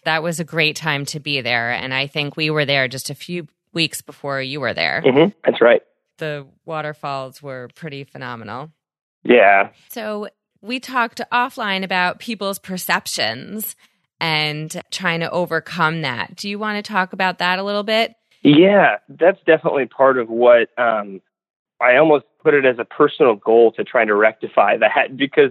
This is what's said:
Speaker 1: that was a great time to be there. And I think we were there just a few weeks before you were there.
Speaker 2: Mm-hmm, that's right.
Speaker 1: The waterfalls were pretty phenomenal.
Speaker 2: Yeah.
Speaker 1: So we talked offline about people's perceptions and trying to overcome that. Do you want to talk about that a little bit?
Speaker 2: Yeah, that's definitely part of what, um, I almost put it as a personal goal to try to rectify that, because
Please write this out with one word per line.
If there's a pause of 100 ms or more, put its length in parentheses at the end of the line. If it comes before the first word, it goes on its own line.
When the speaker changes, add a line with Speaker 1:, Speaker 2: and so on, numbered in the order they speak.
Speaker 1:
that
was
a
great
time
to
be
there.
And
I
think
we
were
there
just
a
few (260)
weeks
before
you
were
there.
Speaker 2:
Mm-hmm, (140)
that's
right. (360)
Speaker 1:
The (180)
waterfalls
were
pretty
phenomenal. (540)
Speaker 2:
Yeah. (200)
Speaker 1:
So (320)
we
talked (120)
offline
about
people's
perceptions (440)
and (100)
trying
to
overcome
that.
Do
you
want
to
talk
about
that
a
little
bit? (280)
Speaker 2:
Yeah, (120)
that's
definitely
part
of
what, (100)
um, (600)
I
almost (160)
put
it
as
a
personal
goal
to
try
to
rectify
that,
because